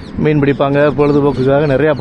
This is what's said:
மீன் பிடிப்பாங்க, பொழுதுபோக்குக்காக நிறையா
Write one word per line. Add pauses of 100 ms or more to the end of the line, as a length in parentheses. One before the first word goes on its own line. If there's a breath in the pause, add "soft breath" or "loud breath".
(160)
மீன்
பிடிப்பாங்க,
பொழுதுபோக்குக்காக
நிறையா